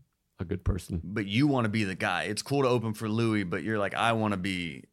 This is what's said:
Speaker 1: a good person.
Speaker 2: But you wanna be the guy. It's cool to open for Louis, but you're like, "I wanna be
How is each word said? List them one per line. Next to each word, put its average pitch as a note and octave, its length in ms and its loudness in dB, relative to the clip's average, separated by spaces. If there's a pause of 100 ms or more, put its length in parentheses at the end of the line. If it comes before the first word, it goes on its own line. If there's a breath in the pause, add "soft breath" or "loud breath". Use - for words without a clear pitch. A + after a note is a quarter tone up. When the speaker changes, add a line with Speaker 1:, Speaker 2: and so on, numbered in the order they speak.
(400)
Speaker 1:
a F#2 60 -4
good F2+ 180 -4
person. F#2 400 -2
Speaker 2:
But G2+ 240 -4
you A#2 180 2
wanna B2+ 240 2
be G#2+ 140 0
the F#2+ 120 -2
guy. F2 280 -2
It's G#2 180 -4
cool C#3 220 0
to B2+ 40 4
open A2+ 280 2
for A2+ 120 -6
Louis, A2 360 2
but F2+ 200 -2
you're A2 140 -2
like, G2 160 -2
"I A2+ 200 2
wanna G#2+ 240 2
be F2+ 560 -4